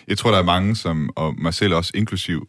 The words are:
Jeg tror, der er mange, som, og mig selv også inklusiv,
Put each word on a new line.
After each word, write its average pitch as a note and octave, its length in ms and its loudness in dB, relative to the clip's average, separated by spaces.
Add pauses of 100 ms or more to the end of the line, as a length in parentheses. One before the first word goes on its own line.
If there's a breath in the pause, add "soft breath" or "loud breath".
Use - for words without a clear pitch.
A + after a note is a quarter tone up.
Jeg G2+ 100 -2
tror, A#2 140 2
der G2+ 60 6
er F#2 60 4
mange, F#2 320 2
som, D#2+ 400 -2
og D#2 220 -2
mig F2 160 -2
selv G2+ 200 2
også E2+ 220 0
inklusiv, F#2+ 540 -4